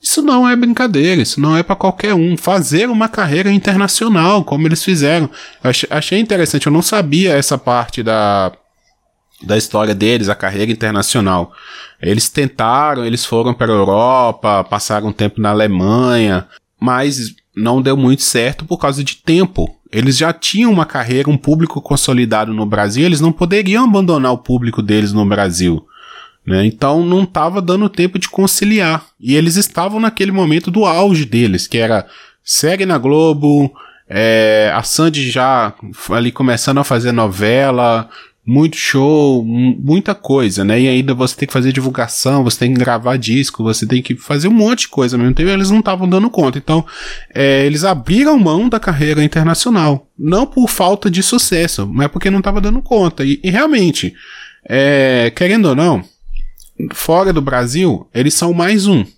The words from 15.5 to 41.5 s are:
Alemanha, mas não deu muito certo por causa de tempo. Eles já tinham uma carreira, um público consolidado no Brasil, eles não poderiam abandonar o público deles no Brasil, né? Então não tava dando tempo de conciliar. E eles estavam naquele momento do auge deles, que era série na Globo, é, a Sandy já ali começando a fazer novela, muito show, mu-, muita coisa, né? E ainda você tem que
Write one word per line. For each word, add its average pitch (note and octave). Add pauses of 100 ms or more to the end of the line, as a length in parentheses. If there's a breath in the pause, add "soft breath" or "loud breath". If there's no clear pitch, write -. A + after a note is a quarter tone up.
Alemanha, G#2 (320 loud breath)
mas B2+ (220)
não A#2
deu C3+
muito C3
certo B2+
por E3
causa C#3
de C#3
tempo. E3+ (160)
Eles B2+
já D#3+
tinham A3
uma E3+
carreira, C3
um D3
público D#3
consolidado A2+
no G#2+
Brasil, G#2
eles E3+
não E3
poderiam G3
abandonar F3
o B2
público B2
deles G#2
no G#2
Brasil, F#2 (600 loud breath)
né? F#2+
Então C#3
não F#3
tava F3+
dando F#3
tempo F#3
de -
conciliar. F#3+ (140)
E B2
eles E3
estavam G3+
naquele G#3+
momento F3
do G3+
auge F3
deles, A2
que -
era A2+ (380 loud breath)
série F#3+
na F3
Globo, D3 (380 loud breath)
é, A2
a A2+
Sandy D3+
já B2+ (380)
ali A#2+
começando C3
a C#3
fazer B2
novela, A#2 (360 loud breath)
muito D3
show, C#3
mu-, A#2+
muita F#3
coisa, A2
né? G#2+
E B2+
ainda C3
você B2
tem -
que -